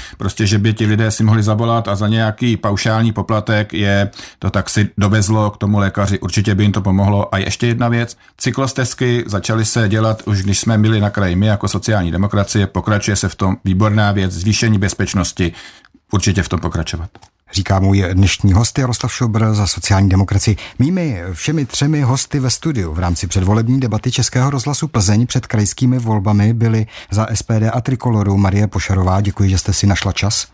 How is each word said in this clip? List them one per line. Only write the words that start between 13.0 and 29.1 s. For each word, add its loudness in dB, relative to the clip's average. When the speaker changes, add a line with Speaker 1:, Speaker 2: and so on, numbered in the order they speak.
Speaker 1:
se -2
v -8
tom, -2
výborná 2
věc, 0
zvýšení 0
bezpečnosti. -2
Určitě 0
v -6
tom -2
pokračovat. -6
Speaker 2:
Říká 0
můj 4
dnešní 2
host 2
Jaroslav -2
Šobr 0
za 0
sociální 2
demokracii. 2
Mými 0
všemi -2
třemi 0
hosty 0
ve 0
studiu -2
v -4
rámci -2
předvolební 2
debaty -2
Českého 0
rozhlasu -2
Plzeň 2
před -2
krajskými 0
volbami 2
byli 0
za 0
S -2
P 0
D 2
a -2
Trikoloru 0
Marie 2
Pošarová. 0